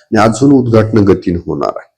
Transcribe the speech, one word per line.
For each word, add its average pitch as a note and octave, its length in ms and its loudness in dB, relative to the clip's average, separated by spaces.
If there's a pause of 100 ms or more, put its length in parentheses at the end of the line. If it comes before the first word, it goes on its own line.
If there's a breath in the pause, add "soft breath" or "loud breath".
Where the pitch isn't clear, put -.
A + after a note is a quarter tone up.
(120 loud breath)
आणि A2 80 0
अजून A#2 320 2
उद्घाटन A2 460 2
गतीने F#2 400 0
होणार C#2+ 380 -6
आहे. - 220 -20